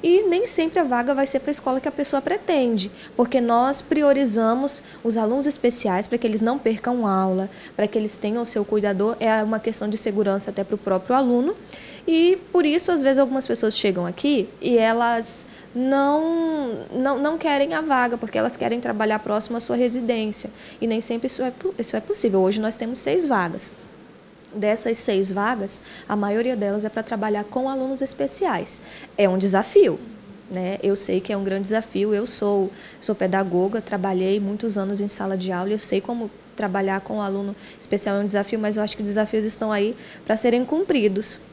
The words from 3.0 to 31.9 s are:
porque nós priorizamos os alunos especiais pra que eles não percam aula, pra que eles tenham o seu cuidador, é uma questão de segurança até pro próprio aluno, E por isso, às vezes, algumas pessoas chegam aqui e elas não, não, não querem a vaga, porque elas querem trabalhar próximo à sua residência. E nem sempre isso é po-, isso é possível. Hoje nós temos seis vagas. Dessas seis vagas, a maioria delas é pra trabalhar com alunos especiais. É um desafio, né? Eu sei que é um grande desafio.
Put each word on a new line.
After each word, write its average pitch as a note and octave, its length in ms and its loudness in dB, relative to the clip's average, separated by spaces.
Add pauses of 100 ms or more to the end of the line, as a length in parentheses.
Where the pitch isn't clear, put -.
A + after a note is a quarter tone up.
porque A#3+ 260 2
nós A#3+ 400 2
priorizamos C4+ 1000 2 (220)
os A3+ 120 2
alunos A#3+ 300 0
especiais A#3 580 2
pra A#3+ 140 -2
que A#3+ 80 -2
eles A3 140 0
não A#3+ 180 2
percam A#3 480 0
aula, F#3+ 420 2 (280)
pra G#3 100 0
que G3+ 100 -2
eles G#3+ 200 -2
tenham A3 260 -2
o A#3 40 -4
seu G#3 180 -2
cuidador, G#3 560 0
é A3 200 2
uma G#3+ 200 0
questão G#3+ 280 -4
de G#3+ 80 -2
segurança G3+ 540 0
até G3 140 -4
pro G#3 120 -4
próprio F#3+ 380 0
aluno, B3+ 400 2 (520)
E E4+ 320 4 (140)
por F4+ 120 4
isso, D#4 260 2
às D#4+ 120 2
vezes, C4 160 4
algumas C4 280 2
pessoas A3+ 300 0
chegam F3+ 300 0
aqui A3+ 420 0 (120)
e A#3+ 160 2
elas A3+ 720 2 (280)
não, C#4+ 1160 2
não, C4 260 0
não D4+ 200 0
querem D4 360 0
a D#4 60 0
vaga, B3+ 360 0
porque A3+ 220 -4
elas A#3+ 180 0
querem A#3 240 -2
trabalhar G#3+ 380 0
próximo G#3+ 380 -2
à A#3 40 -4
sua B3 160 -2
residência. A#3 760 -2 (300)
E A3+ 60 -2
nem A3+ 140 0
sempre A#3 260 -4
isso - 160 -2
é B3+ 80 -2
po-, F#4 280 -6
isso A3+ 180 -4
é A3 40 0
possível. A3 400 2
Hoje G3+ 200 2
nós A3 160 -2
temos A#3 220 -6
seis E4 280 0
vagas. F#3 460 -2 (800)
Dessas G#3+ 460 -2
seis G3 320 0
vagas, G3+ 500 -2 (280)
a G#3+ 80 -2
maioria A3 400 0
delas G3+ 280 -2
é A3 40 -4
pra A3 140 -6
trabalhar G#3 420 -2
com B3+ 240 -4
alunos C4+ 340 -2
especiais. C#4 760 -4 (360)
É G3+ 120 4
um F#3 100 2
desafio, G3 640 4 (500)
né? F#3 320 -4
Eu G3 140 2
sei F#3+ 240 0
que G3 120 -6
é G3+ 40 -2
um G3 80 -2
grande G3 180 -2
desafio. G#3 500 0